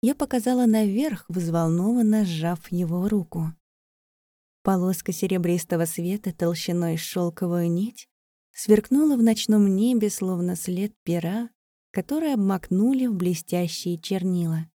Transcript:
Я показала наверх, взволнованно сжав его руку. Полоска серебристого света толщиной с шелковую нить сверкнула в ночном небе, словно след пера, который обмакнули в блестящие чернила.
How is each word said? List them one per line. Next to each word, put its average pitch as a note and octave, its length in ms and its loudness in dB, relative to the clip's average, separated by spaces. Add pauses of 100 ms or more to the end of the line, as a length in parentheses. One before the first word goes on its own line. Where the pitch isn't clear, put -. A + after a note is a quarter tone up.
Я B3+ 140 2
показала B3 500 0
наверх, A3 600 2
взволнованно F3+ 960 2
сжав E3+ 480 -4
его F3+ 380 -2
руку. E3+ 440 -4 (1080)
Полоска F#3 480 0
серебристого F3 720 -2
света F3+ 480 -6
толщиной E3+ 680 -2
с D#3+ 40 -6
шелковую F3 680 -4
нить F#3+ 380 -4 (460)
сверкнула C4 640 4
в A#3 60 4
ночном G#3+ 520 4
небе, G#3+ 340 2
словно F3+ 460 -4
след F#3 380 -4 (100)
пера, F#3+ 460 -4 (420)
который D4 420 -2
обмакнули G#3 760 0
в A3 80 -2
блестящие F3 840 -4
чернила. F3 760 -2